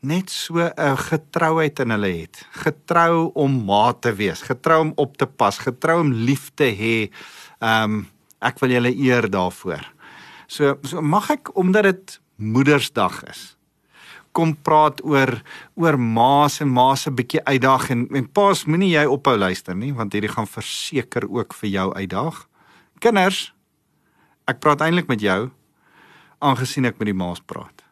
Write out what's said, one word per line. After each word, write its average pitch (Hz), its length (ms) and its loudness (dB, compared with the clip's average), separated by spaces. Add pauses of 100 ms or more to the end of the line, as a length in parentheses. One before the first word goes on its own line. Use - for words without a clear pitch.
net 175 280 -2
so - 280 -6
'n 165 400 0
getrouheid 160 800 -2
in 123 100 -2
hulle 104 320 0
het. - 300 -18
Getrou 165 800 0
om 139 320 0
ma 104 280 4
te 117 200 -2
wees, 98 280 -4
getrou 160 400 0
om 156 140 -2
op 139 220 -2
te - 80 0
pas, - 320 0
getrou 160 420 -2
om 151 120 2
lief 120 440 -2
te - 80 0 (120)
hê. 110 360 -2 (480)
Ehm, 110 460 0 (360)
ek 120 180 -4
wil 131 100 0
julle 123 280 2
eer 123 320 2
daarvoor. 90 560 -4 (640)
So, 139 340 0
so 156 200 -8
mag 160 280 0
ek, - 260 -4
omdat 190 280 4
dit 190 360 0 (160)
Moedersdag 117 960 0
is, - 260 -20 (760)
kom 165 240 0
praat 151 480 2
oor, 135 380 2 (340)
oor 160 240 2
ma's 127 640 2
en 147 60 0
ma's 131 400 2
'n 143 80 -4
bietjie 120 280 -2
uitdaging 131 680 2
en, - 60 -6
en 131 160 -4
pa's, 202 340 2
moenie 170 320 2
jy 151 80 4
ophou 131 320 2
luister 92 380 -2
nie, 123 180 -6
want 110 200 -6
hierdie 104 200 -2
gaan 110 140 -6
verseker - 840 -6
ook 113 240 -6
vir - 160 -6
jou 95 240 -2
uitdaag. 98 540 -6 (520)
Kinders, 196 540 2 (960)
ek 127 120 -4
praat 147 220 2
eintlik 165 260 0
met 117 140 -2
jou, 104 300 0 (880)
aangesien 131 460 -2
ek 113 120 -2
met 110 80 -4
die 104 80 -2
ma's 90 260 -6
praat. - 420 -18 (100)